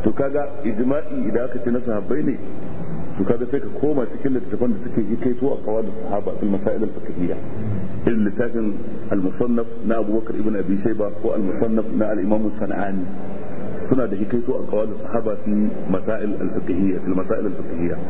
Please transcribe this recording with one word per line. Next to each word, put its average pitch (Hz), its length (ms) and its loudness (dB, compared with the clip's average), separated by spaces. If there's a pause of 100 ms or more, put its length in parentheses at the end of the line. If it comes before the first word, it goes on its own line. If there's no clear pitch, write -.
To 110 80 4
kaga 139 320 0 (200)
ijma'i 127 640 0
idan 113 180 0
aka 127 180 0
ce 117 80 0
na 120 140 0
sahabbai 110 380 0
ne, 135 140 0 (800)
to 98 60 0
kaga 117 260 2
sai 139 100 0
ka 104 80 -2 (120)
koma 139 280 2
cikin 131 260 0
littattafan 107 400 0
da 98 80 0
suke 117 200 0
hikaito 120 520 0
a 110 100 -2
qawalu 107 280 0 (100)
sahaba 98 380 -2
fil 104 100 0
masail 101 340 0
al 101 80 -2
fiqhiyya. - 440 0 (720)
Irin 110 200 2
littafin 113 480 0 (360)
al-Musannaf 113 580 2 (180)
na 113 140 2
Abu 107 200 0
Bakar - 160 -2
ibn 104 200 2
Abi 95 260 0
Shayba 104 300 0 (100)
ko 113 120 0
al-Musannaf 107 580 0
na 107 180 0
al-Imam 107 480 2
Sana'ani. 98 480 0 (840)
Suna 127 200 4
da 98 80 -2
hikaito 107 400 0
a - 120 0
qawalu 104 360 0
sahaba 107 400 0
fi 107 80 2 (340)
masail 104 560 0
al 92 160 -2
fiqhiyya, 90 460 0
fil 92 120 0
masail 95 300 0
al 95 160 0
fiqhiyya. 85 360 0 (120)